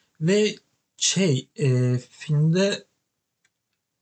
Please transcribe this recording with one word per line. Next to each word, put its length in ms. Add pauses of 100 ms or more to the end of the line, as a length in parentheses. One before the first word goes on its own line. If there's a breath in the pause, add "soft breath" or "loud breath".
(220 soft breath)
Ve 340 (420)
şey, 580
e, 420
filmde 880 (1160)